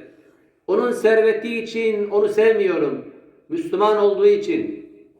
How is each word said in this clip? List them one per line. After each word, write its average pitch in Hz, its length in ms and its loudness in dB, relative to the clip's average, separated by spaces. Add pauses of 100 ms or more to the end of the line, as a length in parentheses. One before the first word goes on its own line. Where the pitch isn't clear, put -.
(680)
Onun 226 260 0
serveti 220 680 2
için 220 520 -4
onu 202 180 0
sevmiyorum. 190 840 0 (340)
Müslüman 185 480 0
olduğu 202 300 2
için, - 640 -2 (300)